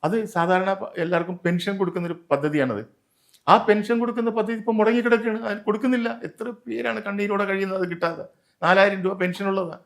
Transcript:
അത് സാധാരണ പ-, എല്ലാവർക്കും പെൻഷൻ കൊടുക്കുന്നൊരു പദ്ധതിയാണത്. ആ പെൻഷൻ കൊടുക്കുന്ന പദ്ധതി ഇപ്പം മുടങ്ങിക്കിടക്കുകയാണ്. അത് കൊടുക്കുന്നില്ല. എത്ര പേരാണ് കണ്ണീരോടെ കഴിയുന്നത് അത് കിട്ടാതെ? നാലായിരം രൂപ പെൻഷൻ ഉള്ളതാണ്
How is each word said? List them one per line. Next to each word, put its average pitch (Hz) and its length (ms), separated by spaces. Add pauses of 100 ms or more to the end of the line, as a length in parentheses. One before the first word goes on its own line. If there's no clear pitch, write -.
അത് 214 220
സാധാരണ 185 480
പ-, 190 240
എല്ലാവർക്കും 175 480
പെൻഷൻ 180 320
കൊടുക്കുന്നൊരു 175 420 (120)
പദ്ധതിയാണത്. 139 540 (640)
ആ 180 100
പെൻഷൻ 214 420
കൊടുക്കുന്ന 233 300
പദ്ധതി 220 280
ഇപ്പം 220 200
മുടങ്ങിക്കിടക്കുകയാണ്. 226 640
അത് 214 160
കൊടുക്കുന്നില്ല. 233 680
എത്ര 220 300 (140)
പേരാണ് 226 360
കണ്ണീരോടെ 202 420
കഴിയുന്നത് 190 360
അത് 180 80
കിട്ടാതെ? 165 360 (380)
നാലായിരം 190 400
രൂപ 190 100
പെൻഷൻ 185 340
ഉള്ളതാണ് 185 380